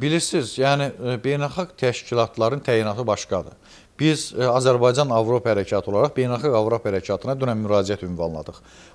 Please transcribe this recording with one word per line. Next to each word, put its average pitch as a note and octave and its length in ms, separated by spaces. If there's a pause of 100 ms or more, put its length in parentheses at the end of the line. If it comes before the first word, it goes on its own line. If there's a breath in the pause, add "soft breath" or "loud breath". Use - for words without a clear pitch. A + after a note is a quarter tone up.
bilirsiniz, D3+ 580
yəni, C#3 320
ə, B2 320
beynəlxalq C#3+ 560
təşkilatların A#2+ 880
təyinatı A2+ 420
başqadır. G2+ 480 (380 soft breath)
Biz, D3+ 400
ə, B2 160
Azərbaycan B2 640
Avropa A2+ 380
Hərəkatı G2+ 400
olaraq B2+ 260
Beynəlxalq B2+ 400
Avropa A2+ 320
Hərəkatına G2 480
dünən B2 240
müraciət G2+ 460
ünvanladıq. E2 480 (400 soft breath)